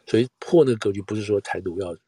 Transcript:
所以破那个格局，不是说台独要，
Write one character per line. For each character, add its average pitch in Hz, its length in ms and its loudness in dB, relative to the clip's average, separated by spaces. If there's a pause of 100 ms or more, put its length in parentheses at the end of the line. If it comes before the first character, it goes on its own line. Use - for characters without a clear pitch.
所 110 140 2
以 127 80 0 (100)
破 170 240 4
那 131 80 2
个 117 60 2
格 110 160 -2
局， 98 100 -6
不 107 140 -6
是 107 60 -4
说 101 180 2
台 - 200 -6
独 92 200 -6
要， 87 160 -8 (120)